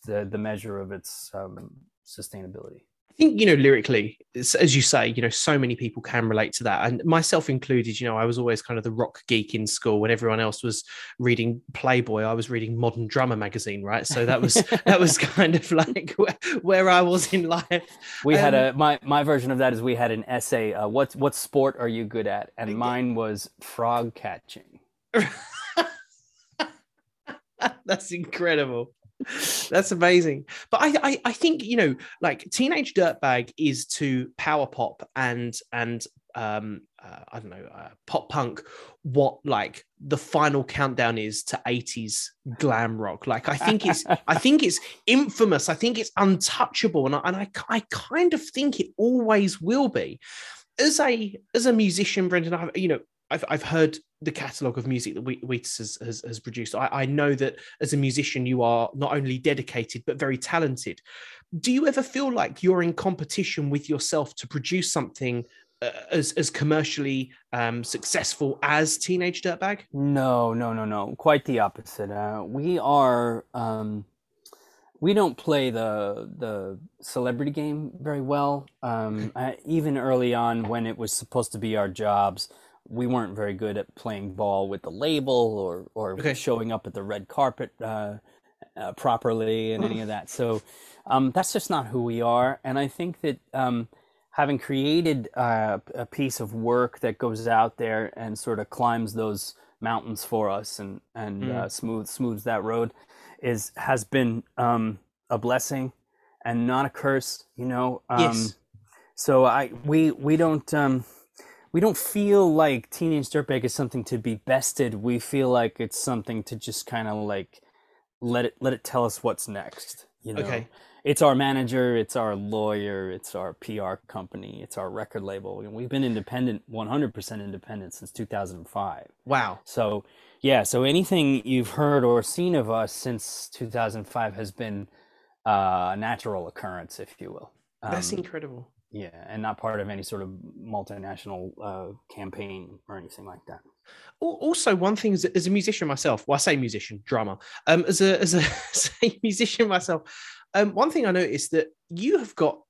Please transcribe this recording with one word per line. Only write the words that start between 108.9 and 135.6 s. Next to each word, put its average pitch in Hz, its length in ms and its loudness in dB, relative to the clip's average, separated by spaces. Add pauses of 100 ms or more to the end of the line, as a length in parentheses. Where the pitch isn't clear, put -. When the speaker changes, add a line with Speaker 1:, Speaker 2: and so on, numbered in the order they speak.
Speaker 1:
so 131 300 6
I, 127 260 4 (140)
we, 156 260 4
we 147 240 2
don't, 160 380 2
um, 135 320 2 (640)
we 170 80 2
don't 208 180 4
feel 202 560 4
like 147 380 2
Teenage 156 380 -2
Dirtbag 139 340 0
is 123 100 -2
something 123 300 -4
to 120 160 -4
be 110 160 -4
bested. 127 580 0
We 120 240 -2
feel 131 320 0
like 117 300 2
it's 113 200 -6
something 113 440 -4
to - 120 -12
just - 300 -10
kinda, 110 300 -4
like, 104 460 -6 (600)
let 120 240 0
it, - 140 -6
let 127 140 0
it - 100 -8
tell 120 220 0
us - 180 -4
what's - 240 -2
next, - 580 -14 (160)
you 110 140 -12
know? - 60 -4
Speaker 2:
Okay. 117 260 -6 (360)
Speaker 1:
It's 147 200 2
our 143 100 8
manager, 127 640 2
it's 110 180 -2
our 110 200 0
lawyer, 101 760 -2
it's - 240 -12
our 92 200 -6
P 107 240 -10
R 95 180 -4 (100)
company, 98 540 -14
it's - 160 -16
our 95 120 -6
record 104 340 -8
label. 98 400 -10
You 104 60 -14
know, 107 60 -14
we've 120 140 -10
been 139 140 0
independent, 120 640 -2
one 110 200 -8
hundred 135 260 0
percent 104 280 -10
independent 98 540 -12
since - 160 -18
two 110 160 -10
thousand 90 420 -8
five. 95 380 -8 (180)
Speaker 2:
Wow. 123 400 -2
Speaker 1:
So, 104 400 -2 (360)
yeah, 131 220 6
so 123 200 0
anything 143 600 2
you've 127 260 0
heard 143 340 4
or 120 180 6
seen 175 320 -2
of 113 160 0
us 113 220 -2
since - 560 -8
two - 200 -10
thousand 110 380 -4
five 110 280 -6
has 104 160 -8
been, 101 360 -8 (580)
uh, 92 480 2